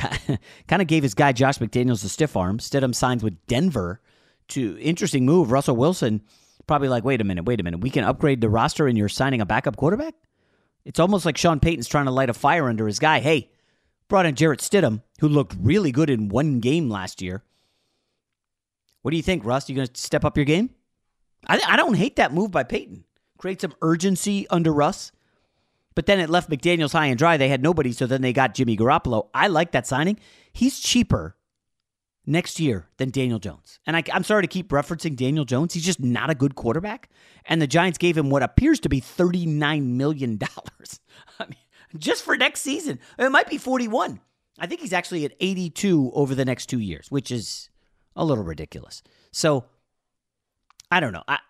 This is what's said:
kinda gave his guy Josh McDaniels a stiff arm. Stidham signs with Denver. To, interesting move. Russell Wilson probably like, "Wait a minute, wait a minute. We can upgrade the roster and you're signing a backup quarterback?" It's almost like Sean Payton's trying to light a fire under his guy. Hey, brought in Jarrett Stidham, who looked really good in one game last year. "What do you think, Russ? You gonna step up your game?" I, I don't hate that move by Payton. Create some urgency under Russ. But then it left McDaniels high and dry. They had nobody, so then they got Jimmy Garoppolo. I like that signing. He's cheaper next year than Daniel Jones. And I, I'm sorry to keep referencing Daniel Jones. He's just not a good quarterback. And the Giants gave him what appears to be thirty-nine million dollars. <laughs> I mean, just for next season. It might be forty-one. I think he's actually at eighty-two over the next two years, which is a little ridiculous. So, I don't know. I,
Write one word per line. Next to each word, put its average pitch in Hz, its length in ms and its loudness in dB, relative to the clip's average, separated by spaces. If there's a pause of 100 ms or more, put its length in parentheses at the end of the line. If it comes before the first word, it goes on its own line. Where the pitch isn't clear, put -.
(680)
kinda 185 160 2
gave 156 180 2
his 135 120 0
guy 143 180 4
Josh 131 260 2
McDaniels 120 460 0
a 101 60 -4
stiff - 260 -2
arm. 95 220 0
Stidham 131 360 -2
signs 123 300 0
with 101 220 -6
Denver. 117 560 -2 (460)
To, 107 300 -4
interesting 147 460 -2
move. 147 260 4
Russell 135 240 2
Wilson 120 480 0 (440)
probably 139 220 0
like, 120 140 0
"Wait 123 200 0
a - 20 0
minute, 92 220 -2
wait 120 140 0
a - 20 -4
minute. 85 180 -4
We 120 80 -4
can 127 160 -2
upgrade 135 380 2
the 110 80 2
roster 139 360 0
and 120 120 2
you're 104 100 2
signing 131 320 0
a 104 60 0
backup 107 300 -2
quarterback?" 240 380 -2 (680)
It's - 160 -4
almost 180 260 2
like 151 100 0
Sean 160 240 2
Payton's 160 280 0
trying 143 180 0
to 131 40 0
light 131 200 0
a 113 40 -2
fire 147 340 2
under 110 180 0
his 104 120 -2
guy. 151 220 4
Hey, 143 300 0 (580)
brought 190 180 4
in 151 80 0
Jarrett 160 260 2
Stidham, 127 420 2 (180)
who 151 80 2
looked 143 300 2
really 147 340 2
good 147 180 2
in 107 180 0
one 127 320 0
game 139 300 0
last 95 320 -8
year. 92 200 -8 (1600)
"What 135 120 -4
do 165 40 0
you 156 60 -2
think, 170 220 -2
Russ? 127 240 -2
You 131 80 -6
gonna 131 180 -4
step - 300 -2
up 151 120 0
your 147 100 2
game?" 175 240 4 (760)
I, - 200 2
I 202 100 4
don't 277 180 4
hate 185 220 2
that 175 180 2
move 202 160 0
by 147 140 0
Payton. - 400 -8 (340)
Create 185 240 -8
some 165 180 -6
urgency 190 680 0
under 165 220 2
Russ. 147 380 0 (880)
But 170 100 -2
then 202 140 4
it 160 100 0
left 170 180 2
McDaniels 160 440 0
high 156 140 2
and 123 120 0
dry. 165 180 4
They 135 120 4
had 135 140 0
nobody, 151 280 2
so 123 160 -2
then 131 160 0
they 127 100 0
got 123 220 2
Jimmy 117 220 0
Garoppolo. 120 580 0
I 151 140 2
like 170 240 2
that 127 160 0
signing. 160 320 0 (320)
He's - 260 0
cheaper - 580 0 (880)
next 165 360 -2
year 117 280 -2 (100)
than 131 120 -4
Daniel 123 300 -2
Jones. - 460 -16
And 156 100 0
I, 165 80 0 (100)
I'm 185 80 0
sorry 208 200 2
to 170 60 -2
keep 180 200 -6
referencing 147 480 -4
Daniel 135 280 0
Jones. 127 300 -2
He's 160 100 -6
just 180 140 0
not 123 320 -2
a 160 60 2
good 139 180 0
quarterback. 175 560 -4 (340)
And 165 160 0
the 151 60 2
Giants 165 320 0
gave 170 180 2
him 139 140 2
what 139 140 2
appears 285 360 4
to - 80 -4
be 135 120 0
thirty-nine 151 960 0
million 135 400 -2
dollars. - 640 -12 (180)
<laughs> - 220 -20
I 214 60 -8
mean, - 120 -20 (400)
just 233 240 -2
for 330 140 -2
next 277 240 -2
season. 285 400 -6 (180)
It 262 140 0
might 302 180 2
be 302 80 -6
forty-one. 247 640 -2 (400)
I 175 80 -6
think 330 120 -10
he's 233 120 -8
actually 180 320 -4
at 139 160 -6
eighty-two 180 760 0
over 135 220 0
the 135 80 0
next 127 220 -4
two 127 120 -4
years, 92 320 -8
which 139 220 -6
is - 360 -10 (460)
a - 100 -4
little 127 200 0
ridiculous. 76 580 -12 (300)
So, 147 320 0 (1200)
I 180 120 2
don't 123 120 -2
know. 85 140 -10
I, 139 120 -2 (120)